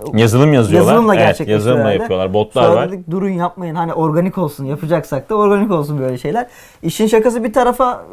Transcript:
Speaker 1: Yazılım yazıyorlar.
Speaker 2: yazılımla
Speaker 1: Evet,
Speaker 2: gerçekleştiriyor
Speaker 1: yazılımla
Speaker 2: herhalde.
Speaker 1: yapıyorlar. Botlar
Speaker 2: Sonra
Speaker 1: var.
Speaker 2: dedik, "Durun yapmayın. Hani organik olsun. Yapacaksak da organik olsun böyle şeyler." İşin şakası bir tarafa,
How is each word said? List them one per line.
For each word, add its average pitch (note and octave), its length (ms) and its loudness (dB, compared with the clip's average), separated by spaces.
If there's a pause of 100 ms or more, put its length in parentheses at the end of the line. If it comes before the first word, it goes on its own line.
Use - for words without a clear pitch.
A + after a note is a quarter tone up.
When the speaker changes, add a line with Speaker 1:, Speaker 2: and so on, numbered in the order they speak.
(180)
Speaker 1:
Yazılım B2 340 4
yazıyorlar. A#2 400 4
Speaker 2:
yazılımla A3 220 4
Speaker 1:
Evet, - 120 4
Speaker 2:
gerçekleştiriyor - 320 0
Speaker 1:
yazılımla B2 220 0
Speaker 2:
herhalde. G#2 220 0
Speaker 1:
yapıyorlar. F#2 320 -2
Botlar G#2+ 280 0
Speaker 2:
Sonra D3+ 140 4
Speaker 1:
var. D3 160 -2
Speaker 2:
dedik, F3+ 180 -12
"Durun F#3+ 180 -4
yapmayın. F3 460 -6
Hani E3+ 180 -4
organik E3 460 -2
olsun. D3+ 260 -6
Yapacaksak D3 680 -6
da A3 40 -4
organik G#3 360 2
olsun D3 280 -2
böyle C3 200 -4
şeyler." G#3+ 280 -4 (360)
İşin F#3+ 240 -2
şakası A3+ 380 2
bir A3+ 80 -6
tarafa, B3 600 -2